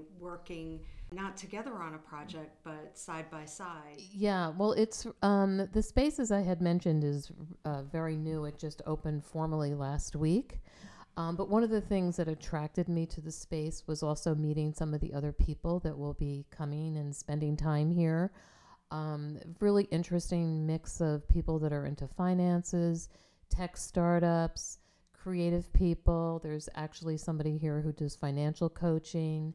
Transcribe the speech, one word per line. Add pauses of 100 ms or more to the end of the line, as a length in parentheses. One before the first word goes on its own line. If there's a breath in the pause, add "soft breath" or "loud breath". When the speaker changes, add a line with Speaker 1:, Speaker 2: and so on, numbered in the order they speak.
(180)
Speaker 1:
working, (320 loud breath)
not
together
on
a
project,
but
side
by
side? (120)
Speaker 2:
Yeah,
well,
it's, (160)
um,
the
space,
as
I
had
mentioned,
is, (340)
uh,
very
new.
It
just
opened
formally
last
week. (560 loud breath)
Um,
but
one
of
the
things
that
attracted
me
to
the
space
was
also
meeting
some
of
the
other
people
that
will
be
coming
and
spending
time
here. (580 loud breath)
Um, (220)
really
interesting
mix
of
people
that
are
into
finances, (400 soft breath)
tech
startups, (440 soft breath)
creative
people.
There's
actually
somebody
here
who
does
financial
coaching.